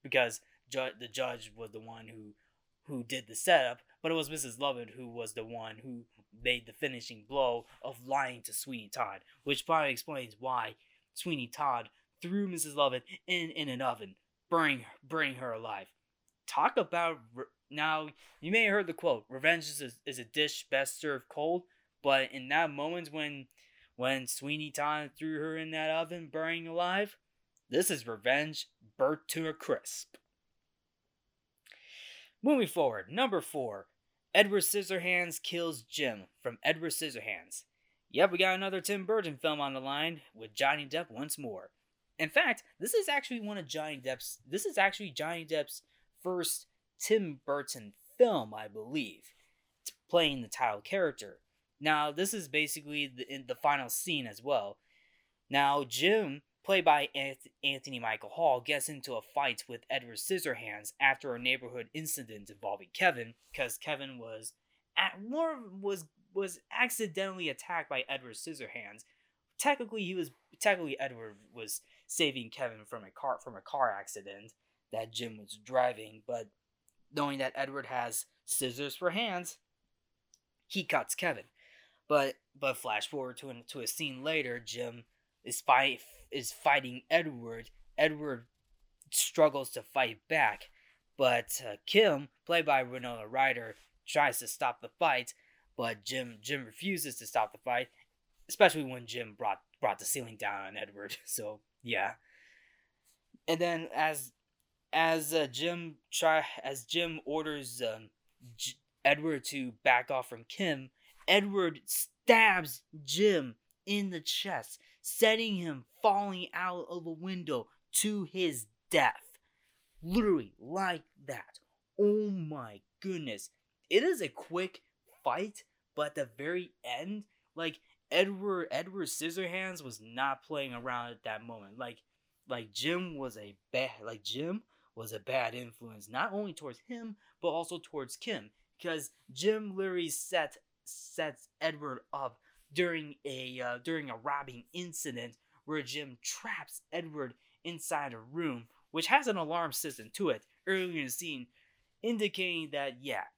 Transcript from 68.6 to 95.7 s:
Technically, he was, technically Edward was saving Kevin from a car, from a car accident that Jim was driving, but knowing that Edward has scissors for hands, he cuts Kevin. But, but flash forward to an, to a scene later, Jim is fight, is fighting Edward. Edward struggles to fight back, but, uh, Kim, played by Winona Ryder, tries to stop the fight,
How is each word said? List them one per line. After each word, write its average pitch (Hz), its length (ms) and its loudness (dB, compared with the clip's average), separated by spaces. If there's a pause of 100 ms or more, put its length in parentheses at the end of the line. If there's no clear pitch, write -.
Technically, 226 460 0
he 180 100 -4
was, 160 160 -2 (280)
technically 180 400 2
Edward 113 380 -8 (160)
was 113 300 -10 (240)
saving 131 440 -2
Kevin 113 360 -8
from 113 180 -10
a 95 60 -20
car, 131 320 -4
from 117 140 -14
a 95 40 -14
car 131 300 2
accident 98 640 -8 (380)
that 113 220 -6
Jim 113 240 -6
was 107 260 -16
driving, 110 640 0
but 117 220 -6 (640)
knowing 143 240 0
that 131 160 0
Edward 135 320 -4
has 120 400 -2 (180)
scissors 135 520 -2
for 190 140 2
hands, 185 480 -4 (1080)
he 190 180 -4
cuts - 300 0
Kevin. 151 300 -2 (640)
But, 139 260 4 (240)
but 135 180 0
flash 107 320 -4
forward 127 300 -8
to 139 120 -12
an, 120 180 -14
to 135 120 -10
a 113 60 -6
scene 135 360 -6
later, 139 380 -2
Jim 120 440 -8 (400)
is - 160 -6
fight, 135 400 6 (300)
is 123 220 -6
fighting 135 580 2
Edward. 120 600 0 (260)
Edward 147 500 2 (640)
struggles 143 600 4
to 113 120 -8
fight 117 360 0 (100)
back, 131 400 2 (480)
but, 123 480 4
uh, 104 120 -8 (100)
Kim, 160 420 6 (160)
played 170 220 2
by 135 160 6
Winona 123 440 -6
Ryder, 120 500 2 (300)
tries 147 340 4
to 117 80 -6
stop - 320 -2
the - 180 -14
fight, 131 360 4 (420)